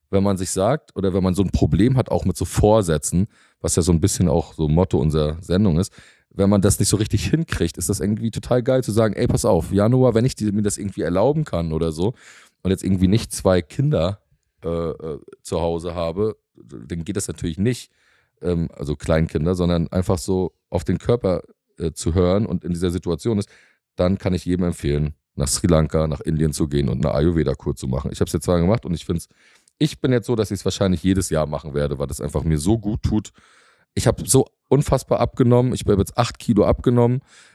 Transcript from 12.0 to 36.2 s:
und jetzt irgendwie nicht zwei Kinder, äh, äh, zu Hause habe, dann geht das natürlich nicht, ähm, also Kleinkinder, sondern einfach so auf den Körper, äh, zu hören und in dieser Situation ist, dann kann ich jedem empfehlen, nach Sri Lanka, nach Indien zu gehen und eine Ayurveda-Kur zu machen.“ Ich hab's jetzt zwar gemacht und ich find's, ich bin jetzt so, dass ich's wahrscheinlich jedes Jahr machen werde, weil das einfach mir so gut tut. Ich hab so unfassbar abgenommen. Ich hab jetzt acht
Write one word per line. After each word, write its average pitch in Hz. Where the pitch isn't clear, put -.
und 92
jetzt 92
irgendwie 95
nicht 110
zwei 92
Kinder, 104
äh, 85
äh, 80
zu 87
Hause 85
habe, 87
dann 67
geht 95
das -
natürlich 85
nicht, 117
ähm, 85
also 73
Kleinkinder, 80
sondern 87
einfach 92
so 92
auf -
den 90
Körper, 98
äh, 82
zu -
hören 95
und -
in 87
dieser 87
Situation 87
ist, 101
dann 92
kann 92
ich 87
jedem 90
empfehlen, 76
nach 71
Sri -
Lanka, 80
nach 76
Indien 78
zu 82
gehen 71
und 65
eine 65
Ayurveda-Kur 73
zu -
machen.“ 65
Ich -
hab's 82
jetzt 85
zwar 87
gemacht 92
und 85
ich -
find's, 85
ich 151
bin 135
jetzt 120
so, 120
dass 107
ich's 95
wahrscheinlich 92
jedes 95
Jahr 78
machen 73
werde, 71
weil 71
das -
einfach 76
mir 80
so 92
gut 104
tut. -
Ich -
hab 123
so 135
unfassbar -
abgenommen. 123
Ich 101
hab 98
jetzt -
acht -